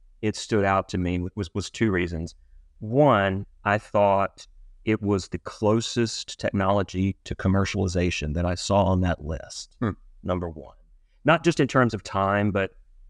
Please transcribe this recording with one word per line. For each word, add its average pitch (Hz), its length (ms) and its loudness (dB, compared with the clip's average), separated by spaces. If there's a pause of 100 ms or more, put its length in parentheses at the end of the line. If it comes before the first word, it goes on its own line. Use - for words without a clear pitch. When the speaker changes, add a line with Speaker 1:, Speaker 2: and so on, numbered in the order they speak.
(220)
Speaker 1:
it 107 160 -2
stood 107 260 0
out 95 260 2
to - 80 -4
me 90 220 -2 (160)
was, 98 180 -6
was 101 160 -6
two 113 220 0
reasons. 87 440 -4 (440)
One, 107 680 2 (180)
I 104 140 2
thought 98 680 0 (380)
it 110 180 0
was 101 280 0
the - 80 -6
closest - 1000 -2
technology 98 840 0
to - 100 -8
commercialization 92 1000 0
that 87 120 -2
I 90 100 -2
saw 101 280 2
on 92 180 2
that 87 220 -2
list, - 560 -12
Speaker 2:
Hmm. 107 120 -4 (300)
Speaker 1:
number 92 280 -4
one. 76 260 -16 (480)
Not 165 220 2
just 170 160 2
in 135 80 2
terms 127 240 4
of 101 100 -8
time, 101 480 0
but, 95 200 -2 (380)